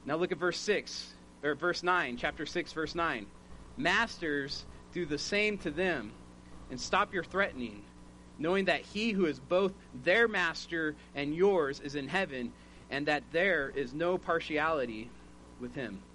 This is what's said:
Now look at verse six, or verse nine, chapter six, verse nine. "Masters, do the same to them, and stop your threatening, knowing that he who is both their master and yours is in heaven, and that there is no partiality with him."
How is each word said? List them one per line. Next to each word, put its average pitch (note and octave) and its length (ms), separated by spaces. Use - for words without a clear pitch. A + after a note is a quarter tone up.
Now C#3 120
look F3 160
at E3 80
verse F3 180
six, - 560
or D3 100
verse E3+ 300
nine, E3+ 340
chapter D3+ 300
six, - 260
verse D#3+ 220
nine. D3 320
"Masters, D#3 920
do F3 120
the D3 120
same G#3 420
to E3+ 100
them, D3 420
and B2+ 80
stop G3+ 340
your F3 100
threatening, B2 600
knowing F3+ 260
that D#3+ 160
he A3 300
who F#3+ 140
is C#3+ 120
both F#3 360
their G#3+ 240
master E3 680
and C#3+ 220
yours E3+ 460
is C#3+ 120
in C#3+ 140
heaven, C#3+ 440
and C#3 180
that D3 140
there D#3+ 440
is C3 180
no E3+ 240
partiality D3+ 920
with B2 160
him." G#2+ 260